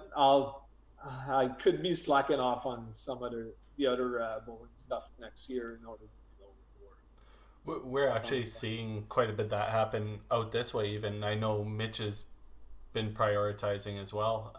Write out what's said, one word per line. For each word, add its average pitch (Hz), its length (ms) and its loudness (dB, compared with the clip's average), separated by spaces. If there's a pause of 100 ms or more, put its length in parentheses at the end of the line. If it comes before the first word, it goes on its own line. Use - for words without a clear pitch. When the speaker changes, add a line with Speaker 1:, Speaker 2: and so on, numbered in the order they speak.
(160)
Speaker 1:
I'll, 139 520 6 (640)
I 131 180 6 (120)
could 151 220 4
be 175 140 2
slacking 139 440 4
off 123 260 2
on 117 260 -6
some 123 320 -8
other, 117 260 -6 (280)
the 143 100 2
other, 123 340 0
uh, 113 240 -4
bowling 117 320 -14
stuff - 320 -8 (100)
next 113 300 -14
year 117 300 -6
in 113 60 -18
order 110 180 -14
to 104 60 -20
do - 300 -20
the - 60 -20
whole - 100 -20 (220)
tour. - 1040 -12
Speaker 2:
We're, - 60 -12
we're 135 200 2
Speaker 1:
Sounds 113 140 2
Speaker 2:
actually 131 180 0
Speaker 1:
fun. 113 60 -2
Speaker 2:
seeing 110 600 -2
quite 117 220 2
a 104 40 -4
bit 101 180 0
that 107 180 0
happen 110 500 0 (120)
out 113 200 2
this 117 220 0
way 107 160 2
even. 104 340 -4
I 104 120 0
know 107 280 2
Mitch 110 360 -4
has 104 260 -2 (680)
been 107 200 -2
prioritizing 104 880 2
as 98 120 -8
well 110 460 0